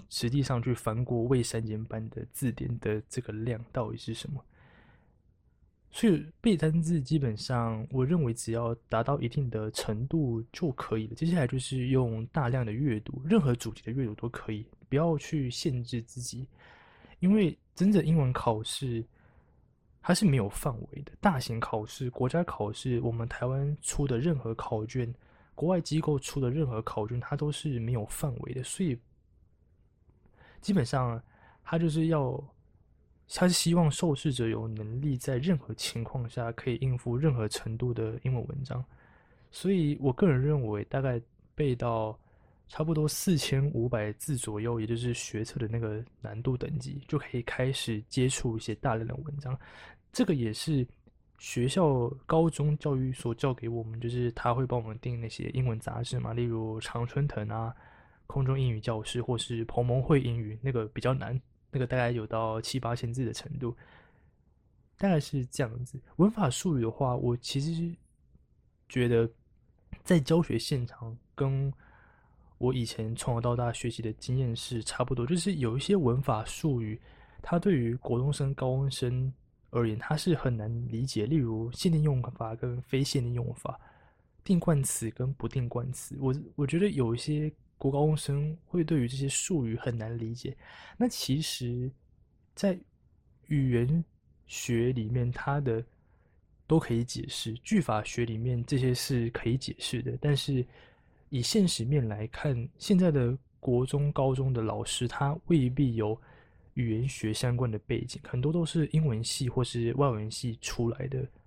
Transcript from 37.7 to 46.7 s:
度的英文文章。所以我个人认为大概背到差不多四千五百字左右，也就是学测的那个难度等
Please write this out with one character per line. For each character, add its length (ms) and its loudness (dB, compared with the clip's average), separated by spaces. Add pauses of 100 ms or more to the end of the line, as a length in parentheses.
度 160 -2
的 300 -2
英 120 0
文 140 -2
文 160 -6
章。 200 -6 (680)
所 220 -2
以 280 4
我 140 2
个 160 6
人 100 6
认 280 2
为 180 -2
大 160 -2
概 180 0 (360)
背 200 2
到 420 -2 (500)
差 160 -4
不 100 2
多 140 2
四 280 2
千 360 2
五 180 0
百 240 0
字 240 -4
左 240 -4
右， 180 -2
也 60 -2
就 100 0
是 200 -2
学 280 -6
测 160 -6
的 80 -2
那 120 -2
个 240 -4 (180)
难 220 -8
度 120 2
等 220 -4